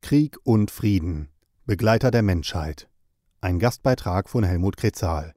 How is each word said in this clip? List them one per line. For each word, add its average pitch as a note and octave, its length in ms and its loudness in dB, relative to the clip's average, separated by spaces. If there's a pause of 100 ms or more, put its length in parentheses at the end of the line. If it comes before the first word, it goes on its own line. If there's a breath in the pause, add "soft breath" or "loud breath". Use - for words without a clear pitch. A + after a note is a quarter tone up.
Krieg D3 400 0
und G#2+ 260 2
Frieden, F2 600 -2 (360)
Begleiter A2 460 2
der A#2 100 2
Menschheit. E2 680 -2 (540)
Ein F2+ 160 -2
Gastbeitrag G#2 720 -2
von G2+ 140 0
Helmut F#2 340 0
Kretzal. D#2+ 600 -4